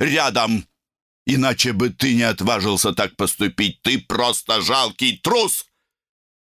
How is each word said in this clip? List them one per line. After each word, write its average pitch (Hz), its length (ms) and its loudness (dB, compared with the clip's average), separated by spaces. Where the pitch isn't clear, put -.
рядом. 123 680 0
Иначе 127 460 0
бы 117 180 0
ты 131 260 0
не 120 80 4
отважился 101 680 0
так 98 220 -2
поступить. 101 680 -2
Ты - 180 0
просто 110 640 -2
жалкий 120 560 0
трус. 214 480 -2